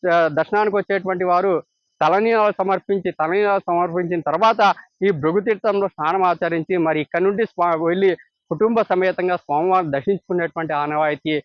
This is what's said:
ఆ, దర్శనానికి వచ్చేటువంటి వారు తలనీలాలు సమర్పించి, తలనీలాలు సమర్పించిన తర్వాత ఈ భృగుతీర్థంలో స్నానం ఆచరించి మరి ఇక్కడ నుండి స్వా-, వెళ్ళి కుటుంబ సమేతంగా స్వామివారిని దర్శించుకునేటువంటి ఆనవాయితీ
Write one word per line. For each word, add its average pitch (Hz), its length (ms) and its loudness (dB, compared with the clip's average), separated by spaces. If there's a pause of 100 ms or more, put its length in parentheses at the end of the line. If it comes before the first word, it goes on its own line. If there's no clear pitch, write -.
ఆ, 170 140 2 (120)
దర్శనానికి 202 480 0
వచ్చేటువంటి 190 480 -2
వారు 180 280 2 (480)
తలనీలాలు 208 580 2
సమర్పించి, 190 540 -2
తలనీలాలు 196 540 0
సమర్పించిన 175 540 -2
తర్వాత 214 400 2 (420)
ఈ 196 80 2
భృగుతీర్థంలో 196 760 0
స్నానం 170 340 -2
ఆచరించి 170 540 0
మరి 160 240 0
ఇక్కడ 170 220 -2
నుండి 202 240 0
స్వా-, 175 400 -2
వెళ్ళి 185 240 2 (400)
కుటుంబ 220 320 0
సమేతంగా 180 540 0
స్వామివారిని 170 580 0
దర్శించుకునేటువంటి 165 800 -4
ఆనవాయితీ 151 600 -2 (100)